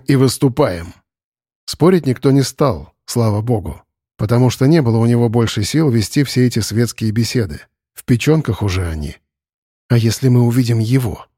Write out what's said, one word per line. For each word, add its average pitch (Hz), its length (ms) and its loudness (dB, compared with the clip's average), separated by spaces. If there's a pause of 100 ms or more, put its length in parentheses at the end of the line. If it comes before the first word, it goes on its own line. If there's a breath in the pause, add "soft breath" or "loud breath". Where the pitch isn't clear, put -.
и 139 100 2
выступаем». 120 760 0 (720)
Спорить 170 420 2
никто 131 240 0
не 135 120 4
стал, 120 500 -4 (140)
слава 110 340 0
богу, 107 420 -6 (360)
потому 117 320 2
что 131 160 0
не 160 160 4
было 113 160 0
у 117 80 2
него 120 240 2
больше 113 320 -2
сил 147 280 0
вести 117 340 0
все 127 220 0
эти 120 120 -2
светские 113 540 -2
беседы. 107 480 -4 (340)
В - 100 -20
печенках 139 580 0
уже 92 240 -2
они. 76 300 -8 (720)
«А 120 80 2
если 113 320 0
мы 123 140 4
увидим 120 360 0
его?» 113 480 -2 (120)